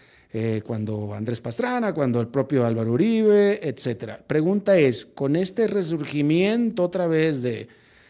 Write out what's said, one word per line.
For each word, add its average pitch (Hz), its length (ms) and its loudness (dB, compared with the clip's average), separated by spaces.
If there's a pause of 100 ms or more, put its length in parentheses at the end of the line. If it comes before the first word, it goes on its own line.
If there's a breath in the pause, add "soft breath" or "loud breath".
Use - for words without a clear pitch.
(320 soft breath)
eh, 110 340 -2
cuando 107 480 -6
Andrés 113 260 -6
Pastrana, 233 540 -4
cuando 127 260 0
el 113 80 -4
propio 135 380 0
Álvaro 113 260 0
Uribe, 208 760 4
etcétera. 117 600 -6
Pregunta 190 500 2
es: 135 300 4
con 143 300 -2
este 190 300 0
resurgimiento 180 1160 0
otra 180 240 0
vez 160 360 2
de, 110 260 -4 (420 soft breath)